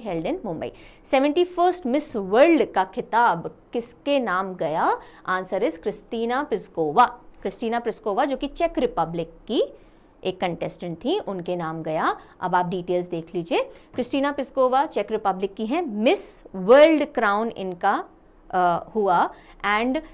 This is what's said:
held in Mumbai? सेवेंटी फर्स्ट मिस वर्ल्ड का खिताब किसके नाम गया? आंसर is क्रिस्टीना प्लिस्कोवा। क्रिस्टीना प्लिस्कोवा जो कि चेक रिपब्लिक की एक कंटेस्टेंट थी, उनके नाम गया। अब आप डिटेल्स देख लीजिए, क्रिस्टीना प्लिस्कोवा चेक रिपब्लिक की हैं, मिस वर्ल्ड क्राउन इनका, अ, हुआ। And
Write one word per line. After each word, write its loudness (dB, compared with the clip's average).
held -4
in -6
Mumbai? -6
सेवेंटी 4
फर्स्ट 0
मिस -2
वर्ल्ड 4
का 2
खिताब 0
किसके -2
नाम -2
गया? 0
आंसर -2
is 0
क्रिस्टीना -4
प्लिस्कोवा। 2
क्रिस्टीना -4
प्लिस्कोवा -2
जो -2
कि -6
चेक -4
रिपब्लिक -2
की 0
एक -4
कंटेस्टेंट -6
थी, -2
उनके -6
नाम -6
गया। -2
अब -2
आप 2
डिटेल्स -2
देख -8
लीजिए, -2
क्रिस्टीना -2
प्लिस्कोवा 0
चेक -4
रिपब्लिक -2
की -8
हैं, -2
मिस 0
वर्ल्ड 8
क्राउन 0
इनका, -2
अ, 0
हुआ। 4
And 0